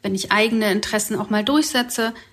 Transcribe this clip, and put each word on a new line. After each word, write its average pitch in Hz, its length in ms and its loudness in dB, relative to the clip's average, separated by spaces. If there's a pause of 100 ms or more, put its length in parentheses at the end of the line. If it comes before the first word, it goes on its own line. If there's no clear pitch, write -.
wenn 196 140 -2
ich - 160 -2
eigene 214 400 2
Interessen 208 440 -2
auch 208 140 -4
mal 214 140 0
durchsetze, 247 680 0 (200)